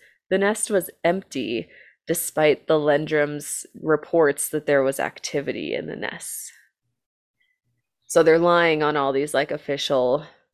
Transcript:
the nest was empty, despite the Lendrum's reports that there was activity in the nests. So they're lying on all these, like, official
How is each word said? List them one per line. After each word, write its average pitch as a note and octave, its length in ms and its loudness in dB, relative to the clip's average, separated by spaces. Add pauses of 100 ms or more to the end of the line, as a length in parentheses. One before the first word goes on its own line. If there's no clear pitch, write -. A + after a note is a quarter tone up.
(280)
the F#3+ 80 0
nest G3+ 360 0
was F#3 180 -2 (140)
empty, C3+ 640 -4 (380)
despite D#3 600 0
the D#3 140 2
Lendrum's D3 840 -2 (160)
reports D3+ 680 0
that D3 180 -6
there C#3 160 4
was C3+ 160 -2
activity - 760 -6
in - 140 -6
the - 80 -10
nests. - 560 -10 (1600)
So E3 180 4
they're D#3+ 160 6
lying E3+ 420 4
on D3+ 140 0
all C#3 160 0
these, C#3+ 200 -2
like, C#3+ 200 0
official C#3 720 -2 (280)